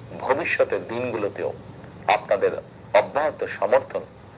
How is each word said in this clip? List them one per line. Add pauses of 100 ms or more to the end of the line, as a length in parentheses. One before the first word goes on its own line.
(180)
ভবিষ্যতের
দিনগুলোতেও (540)
আপনাদের (440)
অব্যাহত
সমর্থন (380)